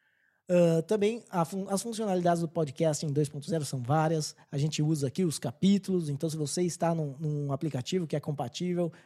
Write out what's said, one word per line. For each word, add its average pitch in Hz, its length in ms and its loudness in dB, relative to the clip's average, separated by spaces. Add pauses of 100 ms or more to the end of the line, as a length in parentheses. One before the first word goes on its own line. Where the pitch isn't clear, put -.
(480)
Ah, 170 340 6
também 214 460 0
a 170 160 0
fun-, 196 240 -6
as 190 140 0
funcionalidades 185 580 2
do 170 60 -2
podcast 156 580 0
em 147 80 -2
dois 143 160 2
ponto 143 220 -10
zero 156 140 -2
são 127 180 -6
várias. 156 500 0 (160)
A 151 80 -6
gente 151 240 0
usa 151 280 2
aqui 185 160 0
os 156 160 -2
capítulos. 185 680 2
Então, 143 220 -2
se 160 60 -8
você 156 260 -2
está 170 320 0
num, 147 240 -4
num 147 340 -2
aplicativo 151 540 -2
que 151 80 -6
é 147 60 0
compatível, 165 720 -4 (140)